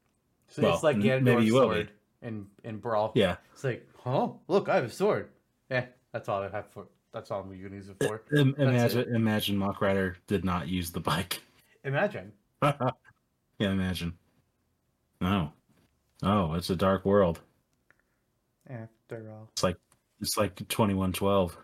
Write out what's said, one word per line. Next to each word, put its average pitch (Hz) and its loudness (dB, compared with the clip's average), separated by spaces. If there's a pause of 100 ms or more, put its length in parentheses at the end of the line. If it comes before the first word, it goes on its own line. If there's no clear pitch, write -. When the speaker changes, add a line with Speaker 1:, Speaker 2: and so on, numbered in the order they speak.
(500)
Speaker 1:
So - -2
Speaker 2:
Well, 95 4
Speaker 1:
it's 85 -2
like 151 4
Speaker 2:
m-, 101 0
Speaker 1:
Ganondorf's 131 2
Speaker 2:
maybe 117 4
you 110 4
will 123 6
be. 110 0
Speaker 1:
sword 107 -4 (300)
in, 110 -10 (180)
in 110 -10
Brawl. 110 0
Speaker 2:
Yeah. 92 4 (160)
Speaker 1:
It's - -16
like, 120 -6 (160)
"Huh? 170 -2 (180)
Look, 185 2
I 165 2
have 165 2
a 113 -10
sword." 165 -2 (400)
Yeah, 127 -2 (260)
that's - -8
all 101 -2
I 98 -8
have 101 -10
for, - -18 (260)
that's 113 -12
all 104 -4
I'm 95 -14
gonna 95 -14
use 98 -16
it 101 -20 (100)
for. 110 -4 (120)
Speaker 2:
Im-, 139 4
Speaker 1:
That's 139 2
Speaker 2:
imagine, 120 2
Speaker 1:
it. 123 -2
Speaker 2:
imagine 107 0
Mach 98 -2
Rider 98 0 (100)
did 98 0
not 87 -2
use 90 -4
the - -6
bike. - -4 (420)
Speaker 1:
Imagine. 139 -4 (300)
Speaker 2:
<laughs> 143 2 (880)
Yeah, 101 2
imagine. 87 -4 (1080)
Oh. 90 0 (720)
Oh, 92 2
it's 87 -4
a 95 2
dark 95 2
world. 98 4 (1300)
Speaker 1:
After 113 -14
all. 110 -18
Speaker 2:
It's - -4
like, 90 0 (420)
it's - -4
like 104 -2
twenty-one 95 2
twelve 98 2